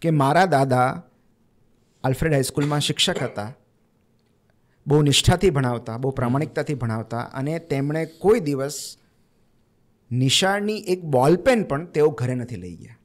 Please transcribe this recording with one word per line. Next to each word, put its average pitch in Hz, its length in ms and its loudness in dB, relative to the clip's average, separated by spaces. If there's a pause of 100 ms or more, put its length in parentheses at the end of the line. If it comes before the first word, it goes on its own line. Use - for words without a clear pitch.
કે 165 80 0
મારા 156 360 4
દાદા 135 580 2 (1000)
આલ્ફ્રેડ 147 300 0
હાઈસ્કૂલમાં 147 460 0
શિક્ષક 147 440 -2
હતા, 110 300 -8 (1300)
બહુ 147 140 4
નિષ્ઠાથી 175 480 4
ભણાવતા, 120 480 -2
બહુ 135 140 -2
પ્રામાણિકતાથી 139 600 -2
ભણાવતા 117 460 -6
અને 147 400 -6
તેમણે 147 460 -4
કોઈ 196 340 2
દિવસ 143 580 -6 (1120)
નિશાળની 196 680 0
એક 180 260 -4
બોલપેન 170 600 4
પણ 147 220 -4
તેઓ 151 240 2
ઘરે 127 260 -2
નથી 117 200 -8
લઈ 90 200 -14
ગયા. 110 300 -20